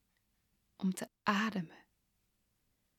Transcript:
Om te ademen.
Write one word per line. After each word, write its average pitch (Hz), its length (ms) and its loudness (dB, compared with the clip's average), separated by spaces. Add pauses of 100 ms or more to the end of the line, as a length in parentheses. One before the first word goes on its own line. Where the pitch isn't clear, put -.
(760)
Om 185 180 0
te - 160 -8 (140)
ademen. 202 640 0 (1120)